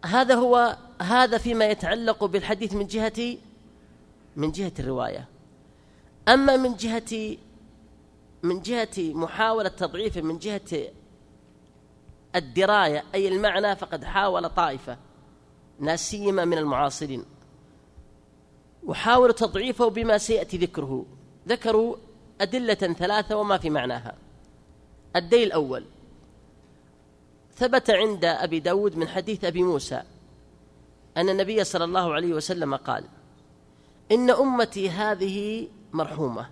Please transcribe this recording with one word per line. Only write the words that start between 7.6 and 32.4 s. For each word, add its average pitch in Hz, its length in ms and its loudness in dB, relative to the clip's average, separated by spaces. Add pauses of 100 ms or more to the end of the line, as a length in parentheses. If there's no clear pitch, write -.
من 180 200 -2
جهة 220 360 -4
محاولة 185 680 -2
تضعيفه 180 520 -4
من 160 180 -4
جهة 196 500 -6 (1500)
الدراية 170 680 2 (100)
أي 196 140 0
المعنى، 196 480 0
فقد 160 280 -8
حاول 185 440 0
طائفة 135 480 -4 (840)
لا 156 160 -2
سيما 196 480 -2
من 170 140 0
المعاصرين، 139 680 -2 (1600)
وحاولوا 240 480 4
تضعيفه 226 540 0
بما 220 300 2
سيأتي 202 380 -2
ذكره. 139 500 -4 (420)
ذكروا 226 480 2 (440)
أدلة 220 340 0
ثلاثة 196 640 -2
وما 202 220 2
في 165 120 -4
معناها. 123 440 -4 (1040)
الدليل 202 300 4
الأول، 139 380 -2 (1700)
ثبت 247 340 2
عند 202 340 2
أبي 165 360 0
داود 180 360 0
من 160 120 -2
حديث 190 360 -4
أبي 175 180 0
موسى 143 400 -2 (1120)
أن 175 120 2
النبي 190 360 2
صلى 170 200 -2
الله 175 300 0
عليه 170 200 -2
وسلم 156 420 -4